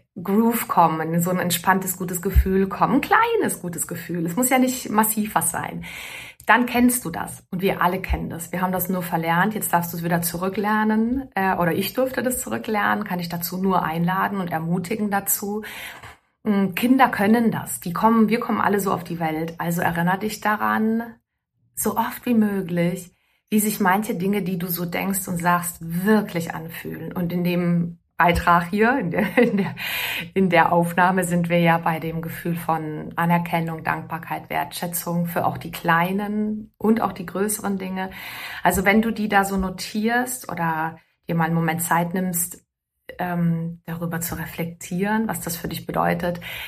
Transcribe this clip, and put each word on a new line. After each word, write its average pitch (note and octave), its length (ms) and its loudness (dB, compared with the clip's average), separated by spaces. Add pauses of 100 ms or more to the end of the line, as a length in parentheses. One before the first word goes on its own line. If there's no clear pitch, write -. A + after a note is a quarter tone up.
(200)
Groove A3 480 2
kommen, D#3+ 460 4
in E3+ 80 4
so F3 80 0
ein F#3 80 2
entspanntes, F#3 580 0
gutes F3+ 260 -6
Gefühl F#3+ 460 4
kommen, F3+ 260 2
ein D4 60 4
kleines, G#4 600 0
gutes E3+ 260 -6
Gefühl. E3+ 400 -4
Es E3+ 100 -2
muss B3+ 120 2
ja C4 100 4
nicht B3+ 320 0
massiv G#3+ 440 2
was - 160 2
sein. - 340 -6 (600)
Dann A#3 200 6
kennst B3 380 4
du E3 60 -4
das - 400 -10
und F3+ 120 -4
wir F#3+ 180 0
alle F3+ 220 2
kennen E3 260 -2
das. - 240 -10
Wir F3+ 80 -4
haben F#3 120 0
das F#3 160 -2
nur F#3 140 -2
verlernt, F3 520 0
jetzt - 180 -4
darfst E3+ 200 0
du F3 40 -8
es E3 80 -6
wieder E3+ 160 2
zurücklernen, G#3+ 1120 0
äh, F#3+ 220 2
oder E3+ 160 2
ich F#3+ 220 -2
durfte B3+ 280 0
das B3+ 180 -2
zurücklernen, G#3+ 640 -2
kann F3+ 140 -2
ich F3 100 -4
dazu F3 280 -6
nur F#3 260 2
einladen F#3 580 0
und F3 120 -4
ermutigen F3+ 580 -2
dazu. G3+ 520 -2 (800)
Mm, G3 320 2
Kinder B3+ 340 4
können A3 420 4
das, - 300 -6
die E3+ 140 -6
kommen, A3 340 6
wir A#3 120 2
kommen G#3 200 -2
alle G3+ 200 2
so F#3+ 120 0
auf F3 120 -2
die E3+ 160 -8
Welt, D#3+ 380 -2
also E3+ 220 -2
erinner F3 380 2
dich G#3+ 220 -6
daran, A3 760 0 (600)
so - 220 -2
oft - 300 -4
wie B3 80 2
möglich, F3+ 800 0 (340)
wie G#3+ 120 4
sich G#3 200 -2
manche A3+ 340 0
Dinge, G3 280 -2
die F3+ 160 -4
du F3 100 -4
so E3+ 160 -4
denkst F#3 440 -4
und F3+ 100 -6
sagst, F3 420 0
wirklich F3 760 0
anfühlen. D#3+ 580 -10
Und F3 200 -2
in F3 120 0
dem F3 540 0 (180)
Beitrag E3+ 540 4
hier, A3+ 280 4
in F#3 120 -2
der, - 280 0
<laughs> - 0 -
in A#3 180 6
der, F#3 180 0 (600)
in F#3+ 160 4
der E3 220 6
Aufnahme F3 520 4
sind F3 240 0
wir F3 120 4
ja E3 180 6
bei E3+ 200 -2
dem D#3+ 240 -6
Gefühl E3+ 340 -6
von D#3 600 -4
Anerkennung, E3+ 680 2
Dankbarkeit, D#3+ 680 -6
Wertschätzung F3 760 -4
für E3+ 200 -2
auch - 120 -2
die E3+ 120 -10
kleinen G3+ 1080 0
und A3 220 2
auch F#3+ 120 0
die F3 140 -10
größeren G3 520 -2
Dinge. F#3+ 320 -6 (520)
Also F3+ 220 2
wenn G3+ 180 6
du A3+ 80 0
die G#3+ 180 -2
da G3+ 160 4
so G3 120 -2
notierst A3 920 -2
oder E3 480 -4 (300)
dir E3+ 60 -2
mal E3 100 2
einen E3 100 0
Moment E3 280 0
Zeit E3+ 320 0
nimmst, F#3 500 -4 (540)
ähm, E3+ 640 -2
darüber E3+ 360 -6
zu E3+ 160 -6
reflektieren, F3+ 920 -4
was - 120 -6
das E3+ 160 -6
für - 120 -8
dich - 180 -8
bedeutet, F3 540 0 (280)